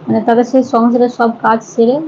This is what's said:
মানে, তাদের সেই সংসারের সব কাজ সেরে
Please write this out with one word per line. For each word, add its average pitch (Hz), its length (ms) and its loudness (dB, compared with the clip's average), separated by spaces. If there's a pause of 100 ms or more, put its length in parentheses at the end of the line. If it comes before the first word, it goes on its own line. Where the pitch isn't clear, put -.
মানে, 220 200 -2
তাদের 233 240 2
সেই 262 180 0
সংসারের 240 460 2
সব 233 220 -2 (120)
কাজ 226 200 0
সেরে 233 340 0 (120)